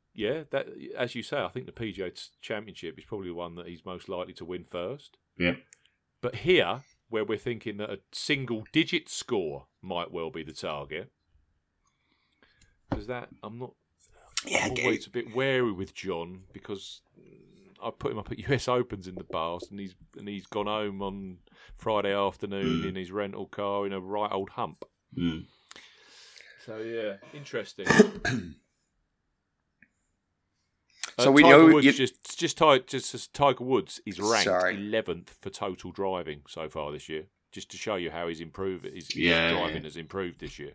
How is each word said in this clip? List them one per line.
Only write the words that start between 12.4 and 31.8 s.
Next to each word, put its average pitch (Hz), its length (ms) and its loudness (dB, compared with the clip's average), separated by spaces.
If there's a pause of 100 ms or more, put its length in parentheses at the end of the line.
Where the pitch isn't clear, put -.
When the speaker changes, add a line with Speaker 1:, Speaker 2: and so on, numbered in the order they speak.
Speaker 1:
'cause 101 160 -4
that, 123 240 -8 (140)
I'm 110 160 -12
not, 123 140 -14 (680)
Speaker 2:
Yeah, - 220 0
Speaker 1:
I'm - 60 -2
Speaker 2:
I - 20 -4
get - 120 0
Speaker 1:
always 117 160 0
Speaker 2:
it. - 60 -12
Speaker 1:
a - 40 -20
bit 120 240 -6
wary 127 360 2
with 95 220 -6
Jon 92 600 -6
because - 480 -12 (840)
I 113 80 -6
put - 200 -6
him 110 60 -6
up 104 140 -10
at 110 80 -8
<laughs> 107 100 -8
U 139 60 2
S - 120 -2
Opens 120 400 -2
in 92 60 -12
the 90 120 -12
past, 85 440 -6
and 98 100 -12
he's, 98 140 -10 (240)
and 101 100 -14
he's 101 200 -10
gone 104 180 -4
home 104 380 -4
on 95 340 -8 (380)
Friday 101 400 0
afternoon 98 680 0
Speaker 2:
Mm. 98 60 -4
Speaker 1:
in 92 80 -6
his 92 160 -8
rental 101 340 -6
car 101 400 -2
in 98 80 -4
a 95 60 -4
right 101 320 -2
old 98 180 -2
hump. - 360 -8 (300)
Speaker 2:
Mm. 85 300 -2 (1200)
Speaker 1:
So, 110 140 -10
yeah, 110 380 -4 (140)
interesting. 117 540 -8 (400)
Speaker 3:
<clears throat> 95 300 -4 (2750)
So 127 100 8
Speaker 1:
Uh, - 20 10
Speaker 3:
we 143 100 12
Speaker 1:
Tiger 143 160 12
Speaker 3:
know 160 160 12
Speaker 1:
Woods 143 120 10